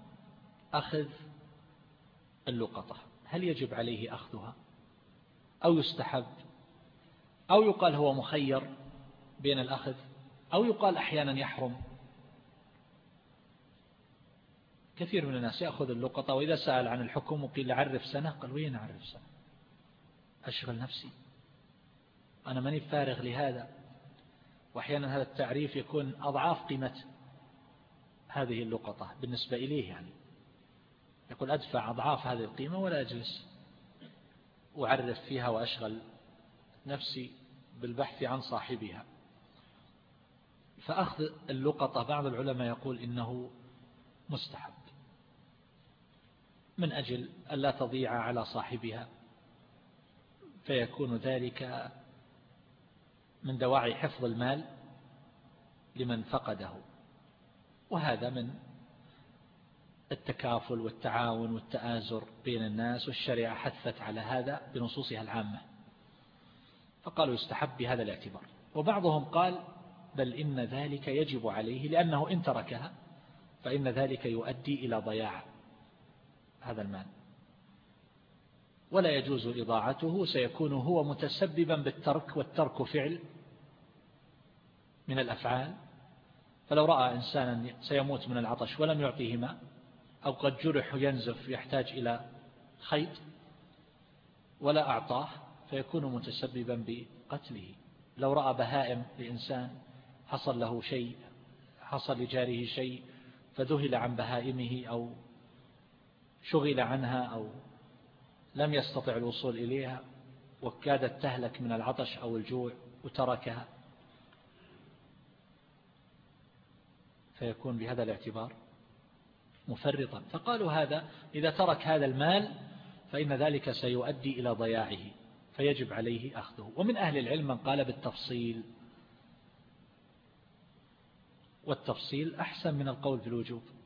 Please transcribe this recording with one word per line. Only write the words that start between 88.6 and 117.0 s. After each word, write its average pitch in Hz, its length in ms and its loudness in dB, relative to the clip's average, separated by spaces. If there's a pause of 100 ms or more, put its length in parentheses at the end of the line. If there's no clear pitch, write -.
ولم 156 220 4
يعطيه 120 360 0
ماء، 127 200 -4 (680)
أو 143 60 2
قد 131 260 2
جرح 147 360 2
ينزف 127 560 0
يحتاج 127 420 0
إلى 117 380 -2 (500)
خيط 151 300 0 (1500)
ولا 147 280 6
أعطاه، 123 400 0 (400)
فيكون 139 360 -2
متسببا 120 800 -4
بقتله. 117 880 -10 (440)
لو 135 160 4
رأى 135 200 4
بهائم 123 520 2 (140)
لإنسان 123 580 -6 (500)
حصل 131 320 0
له 117 220 0
شيء، 123 340 -2 (680)
حصل 131 400 -2
لجاره 123 440 0
شيء، 127 380 -4 (520)
فذهل 139 400 2
عن 120 200 2
بهائمه 123 720 0
أو 120 280 -4 (1300)
شغل 143 360 4
عنها 127 440 2
أو 113 260 -6 (1080)
لم 147 180 2
يستطع 127 440 2
الوصول 120 400 0
إليها، 127 460 -2 (580)
وكادت 131 600 2
تهلك 127 400 -2
من 120 100 -2
العطش 120 460 -2
أو 117 200 -2
الجوع 120 340 -2 (320)
وتركها، 123 640 0 (3750)